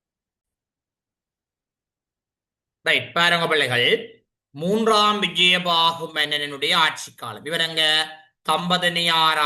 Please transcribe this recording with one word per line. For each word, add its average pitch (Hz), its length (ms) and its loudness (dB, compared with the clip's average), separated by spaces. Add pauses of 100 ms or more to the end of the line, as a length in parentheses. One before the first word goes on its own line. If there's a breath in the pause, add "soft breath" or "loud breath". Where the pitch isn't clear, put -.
(3000)
ரைட், 139 280 0
பாருங்க 170 340 2
பிள்ளைகள், 131 380 2 (720)
மூன்றாம் 208 640 2
விஜயபாகு 170 840 2 (100)
மன்னனுடைய 147 560 -4 (120)
ஆட்சி 151 260 -4 (100)
காலம். 107 280 -12
இவர் 165 200 -2
எங்க? 160 140 -2 (680)
தம்பதனியார் 170 960 0